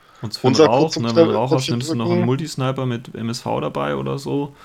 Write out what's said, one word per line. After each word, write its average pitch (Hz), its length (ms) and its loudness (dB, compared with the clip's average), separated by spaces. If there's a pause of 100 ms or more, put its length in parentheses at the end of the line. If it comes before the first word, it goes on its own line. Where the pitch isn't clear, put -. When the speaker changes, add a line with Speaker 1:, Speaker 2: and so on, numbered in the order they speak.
(200)
Speaker 1:
Und 110 140 -8
Sven - 140 0
Speaker 2:
Unser 151 180 8
Speaker 1:
Rauch, 143 240 4
Speaker 2:
zum - 120 -4
Speaker 1:
ne, 117 140 -2
wenn 165 80 8
du 160 80 4
Rauch 120 200 0
hast, - 40 -
Speaker 2:
Knöpfchen 131 140 -2
Speaker 1:
nimmst 123 220 -2
du 156 40 -2
noch 117 120 -2
Speaker 2:
drücken. 117 100 2
Speaker 1:
einen 117 80 2
Multisniper 135 580 -2
mit 123 300 -6
M 113 160 -6
S 117 100 -8
V 117 200 -4
dabei 143 360 -4
oder 135 220 -4
so. 139 360 -6 (100)